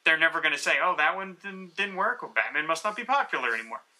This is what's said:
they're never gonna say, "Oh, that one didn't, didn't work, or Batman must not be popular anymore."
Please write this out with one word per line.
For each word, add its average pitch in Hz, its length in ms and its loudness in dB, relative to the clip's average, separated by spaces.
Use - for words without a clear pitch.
they're 160 140 4
never 160 240 2
gonna 147 160 2
say, 156 240 2
"Oh, 175 160 2
that 156 180 2
one 190 280 -8
didn't, 185 340 -12
didn't 196 180 -2
work, 214 280 -2
or 143 60 -10
Batman 123 360 0
must 160 180 0
not 214 120 -2
be 240 80 -6
popular 214 500 0
anymore." 113 280 -6